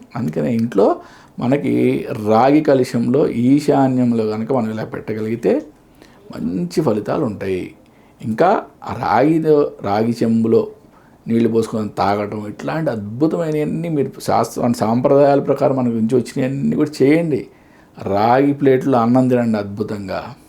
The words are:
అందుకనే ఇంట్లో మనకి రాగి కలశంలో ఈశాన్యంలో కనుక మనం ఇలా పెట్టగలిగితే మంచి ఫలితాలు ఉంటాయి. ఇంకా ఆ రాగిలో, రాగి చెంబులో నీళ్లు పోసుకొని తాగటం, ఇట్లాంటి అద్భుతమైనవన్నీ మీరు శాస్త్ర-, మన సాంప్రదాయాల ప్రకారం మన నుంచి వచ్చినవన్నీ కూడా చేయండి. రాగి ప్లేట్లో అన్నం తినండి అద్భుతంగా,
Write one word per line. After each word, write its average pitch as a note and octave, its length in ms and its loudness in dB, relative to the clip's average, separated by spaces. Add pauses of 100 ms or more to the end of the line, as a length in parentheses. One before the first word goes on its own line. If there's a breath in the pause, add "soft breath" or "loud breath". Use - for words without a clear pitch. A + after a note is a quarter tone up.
(160)
అందుకనే A#2 380 -4
ఇంట్లో D#3 480 0 (380 loud breath)
మనకి B2+ 680 0 (200)
రాగి C3 340 4
కలశంలో C3 680 2
ఈశాన్యంలో B2+ 1000 2
కనుక G#2+ 240 -4
మనం A#2 180 0
ఇలా A2 140 -6
పెట్టగలిగితే A2+ 840 -4 (680 soft breath)
మంచి F3 460 -4
ఫలితాలు C3 440 -2
ఉంటాయి. F#2+ 500 -6 (460 soft breath)
ఇంకా C#3 420 0 (200)
ఆ G#2+ 100 -10
రాగిలో, D3 800 2 (100)
రాగి A2+ 420 0
చెంబులో A2+ 440 2 (600 soft breath)
నీళ్లు A2+ 220 2
పోసుకొని A2 400 -2
తాగటం, G#2 580 -4
ఇట్లాంటి C#3 440 -6
అద్భుతమైనవన్నీ D#3 960 -4
మీరు D3 320 -4
శాస్త్ర-, G#2+ 420 -2
మన A#2+ 100 2
సాంప్రదాయాల C#3 640 2
ప్రకారం C3+ 360 0
మన C3+ 80 -2
నుంచి A#2 320 0
వచ్చినవన్నీ C3+ 600 -2
కూడా D3 160 0 (120)
చేయండి. D3+ 440 2 (540 soft breath)
రాగి A#2+ 520 4
ప్లేట్లో C3 460 2
అన్నం B2 280 4
తినండి A#2+ 300 2
అద్భుతంగా, G2+ 800 -6 (140 soft breath)